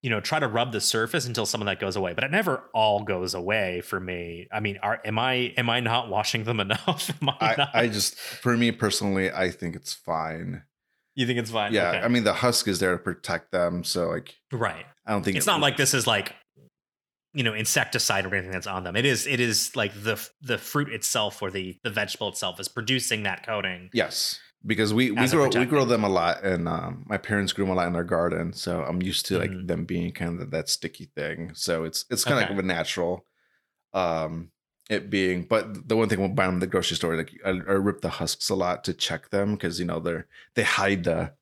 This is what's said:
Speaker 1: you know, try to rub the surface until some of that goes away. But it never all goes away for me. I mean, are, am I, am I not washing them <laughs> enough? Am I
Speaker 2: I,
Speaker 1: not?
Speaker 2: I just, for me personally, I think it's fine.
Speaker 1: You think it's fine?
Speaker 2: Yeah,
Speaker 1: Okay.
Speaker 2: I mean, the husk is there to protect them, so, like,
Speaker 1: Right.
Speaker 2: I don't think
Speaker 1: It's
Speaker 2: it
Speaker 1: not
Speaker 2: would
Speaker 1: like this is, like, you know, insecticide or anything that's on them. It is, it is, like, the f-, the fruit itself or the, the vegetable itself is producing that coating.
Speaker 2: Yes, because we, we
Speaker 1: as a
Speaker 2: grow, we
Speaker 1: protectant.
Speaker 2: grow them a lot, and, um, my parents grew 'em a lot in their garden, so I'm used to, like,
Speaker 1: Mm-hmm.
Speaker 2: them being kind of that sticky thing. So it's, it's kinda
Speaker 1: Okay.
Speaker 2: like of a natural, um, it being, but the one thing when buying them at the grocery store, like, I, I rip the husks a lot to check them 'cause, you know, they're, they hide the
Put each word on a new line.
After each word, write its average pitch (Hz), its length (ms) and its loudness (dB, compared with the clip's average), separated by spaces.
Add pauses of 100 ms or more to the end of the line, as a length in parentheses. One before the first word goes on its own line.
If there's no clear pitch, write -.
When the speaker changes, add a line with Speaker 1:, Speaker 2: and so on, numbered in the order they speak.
Speaker 1:
you 127 80 -2
know, 107 100 2
try 156 180 0
to 139 100 2
rub 117 240 0
the 107 80 0
surface 113 460 0
until 117 200 -2
some 110 140 -2
of 104 60 -2
that 98 140 -2
goes 95 160 -2
away. 92 180 -2
But 113 100 0
it 139 60 -2
never 180 420 0
all 107 300 4
goes 92 320 -2
away 92 480 0
for 95 180 -4
me. 87 520 -8
I 107 80 -2
mean, 101 220 -2
are, 107 220 -2
am 110 140 -2
I, 127 160 2 (220)
am 120 120 2
I 120 120 2
not 117 280 0
washing 104 360 0
them 113 160 0
<laughs> - 0 -
enough? 110 500 0 (120)
Am 139 60 2
I 135 120 -2
Speaker 2:
I, 110 160 4
Speaker 1:
not? 143 180 2
Speaker 2:
I 117 140 4
just, 104 280 -2
for - 400 -2
me 117 160 4
personally, 98 580 2
I 92 200 2
think 85 260 -6
it's - 180 -12
fine. 82 720 -6 (500)
Speaker 1:
You 127 120 0
think 120 120 0
it's 110 120 -4
fine? 110 220 0
Speaker 2:
Yeah, 98 160 4
Speaker 1:
Okay. 87 140 0
Speaker 2:
I 113 60 2
mean, 120 160 4
the 101 100 6
husk 120 340 2
is 92 120 0
there 92 120 4
to 87 60 0
protect - 540 -6
them, 87 320 0
so, 87 240 0
like, - 280 -6 (160)
Speaker 1:
Right. 104 340 -4 (200)
Speaker 2:
I 110 60 -2
don't 104 120 0
think 196 120 2
Speaker 1:
It's 139 100 0
Speaker 2:
it - 0 -
Speaker 1:
not 196 100 4
Speaker 2:
would 151 60 2
Speaker 1:
like 143 140 4
this 139 180 4
is, 120 120 2
like, 104 280 2 (1000)
you 143 100 -2
know, 110 100 2
insecticide 110 720 2
or 92 80 -2
anything 92 180 -2
that's 90 140 -4
on 92 180 -4
them. 90 120 -2
It 120 100 2
is, 131 200 2
it 135 140 0
is, 117 360 0
like, 104 160 0 (100)
the 110 100 0
f-, - 180 -6 (100)
the 123 180 -4
fruit 143 340 -2
itself 107 500 -2
or 95 80 -4
the, 92 340 -6
the 117 60 -2
vegetable 104 380 -2
itself 92 320 -6
is 98 80 -6
producing 120 560 -2
that 92 220 -4
coating. 95 460 -4
Speaker 2:
Yes, - 480 -2 (260)
because 107 260 2
we, 120 180 4
we 113 140 2
Speaker 1:
as 131 80 2
a 170 40 4
Speaker 2:
grow, 139 140 6
we - 140 2
Speaker 1:
protectant. - 20 -2
Speaker 2:
grow 139 180 4
them 117 200 4
a 101 40 4
lot, 90 360 2
and, 87 240 2
um, 85 380 -4
my 104 100 -2
parents 101 360 0
grew 98 120 0
'em 95 60 0
a 92 40 2
lot 90 120 2
in 87 80 0
their 85 100 0
garden, 85 480 0
so 85 300 -4
I'm 85 200 -2
used - 240 -2
to, 92 120 2
like, 90 140 0
Speaker 1:
Mm-hmm. 92 140 -8
Speaker 2:
them 85 180 -2
being 87 280 -2
kind 85 280 -6
of - 100 -8
that 78 180 -4
sticky - 380 -6
thing. 80 480 -8
So 82 300 -2
it's, - 260 -6
it's 120 140 0
kinda 131 160 2
Speaker 1:
Okay. - 20 2
Speaker 2:
like 92 80 -2
of 98 80 -2
a 95 40 0
natural, 87 640 -2 (680)
um, 82 580 -2 (380)
it 98 200 -2
being, 92 340 2
but 107 440 -2
the 110 80 4
one 113 120 4
thing 95 120 2
when 98 140 2
buying 92 160 4
them 92 80 2
at - 20 2
the 92 80 2
grocery 87 280 0
store, 82 200 0
like, 80 160 -4 (120)
I, 98 60 0
I - 20 2
rip 95 500 0
the 87 80 0
husks - 400 -2
a 98 60 2
lot 90 280 0
to 90 100 -2
check - 360 -4
them 101 280 2
'cause, 87 220 -4
you 90 60 -2
know, 82 140 -2
they're, 82 280 -4 (260)
they 110 100 2
hide 98 400 2
the 85 380 0